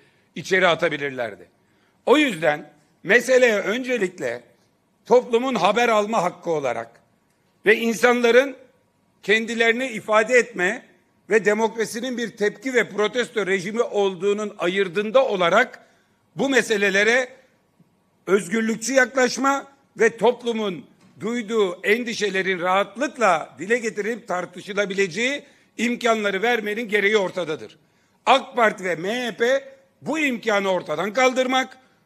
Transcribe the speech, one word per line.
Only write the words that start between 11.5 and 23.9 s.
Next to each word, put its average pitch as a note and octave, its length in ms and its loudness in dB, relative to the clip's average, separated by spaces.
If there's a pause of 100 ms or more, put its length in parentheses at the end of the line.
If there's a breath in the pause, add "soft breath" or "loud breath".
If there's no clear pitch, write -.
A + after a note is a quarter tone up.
bir A3+ 180 -8
tepki G#3 380 -4
ve G#3 140 2
protesto G#3 580 -2
rejimi G3 360 -2
olduğunun G3+ 760 -2
ayırdında G3 680 0
olarak F#3+ 600 0 (500 soft breath)
bu B3 120 0
meselelere G#3+ 800 2 (960)
özgürlükçü A3 680 0
yaklaşma C4 720 0 (300)
ve A3+ 200 2
toplumun A3 720 -2 (340)
duyduğu G#3 640 -2
endişelerin F#3+ 760 -2
rahatlıkla G3 960 0
dile G#3 200 -2
getirilip G#3+ 500 -6